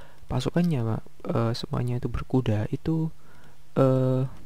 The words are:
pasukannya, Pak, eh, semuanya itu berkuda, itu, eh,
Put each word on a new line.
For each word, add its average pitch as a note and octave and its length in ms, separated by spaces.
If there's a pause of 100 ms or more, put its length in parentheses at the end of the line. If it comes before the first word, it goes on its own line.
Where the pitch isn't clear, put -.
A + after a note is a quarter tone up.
(280)
pasukannya, C#3+ 560
Pak, A2 180 (300)
eh, A#2 240
semuanya B2 400
itu B2 160
berkuda, A2 560
itu, D#3+ 400 (720)
eh, C3 480 (160)